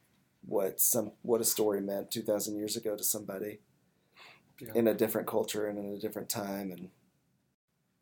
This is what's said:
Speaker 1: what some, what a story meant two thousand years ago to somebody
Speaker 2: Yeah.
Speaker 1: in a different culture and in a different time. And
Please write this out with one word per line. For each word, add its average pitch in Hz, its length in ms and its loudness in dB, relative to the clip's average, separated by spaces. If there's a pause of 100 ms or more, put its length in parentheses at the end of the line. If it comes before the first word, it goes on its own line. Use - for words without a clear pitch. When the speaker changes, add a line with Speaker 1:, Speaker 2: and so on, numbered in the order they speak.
(460)
Speaker 1:
what 98 340 0
some, 107 320 2 (100)
what 113 200 2
a 113 40 2
story 104 360 2
meant 98 300 -4
two 113 100 -4
thousand 104 340 0
years 104 220 -4
ago 110 180 -4
to 104 80 -6
somebody 104 560 -4 (1000)
Speaker 2:
Yeah. - 160 -12
Speaker 1:
in 117 120 6
a 107 60 8
different 104 340 2
culture 107 400 0
and 104 100 -4
in 101 160 -6
a 101 60 -8
different 104 300 -6
time. 98 420 -4
And 87 180 -12 (1120)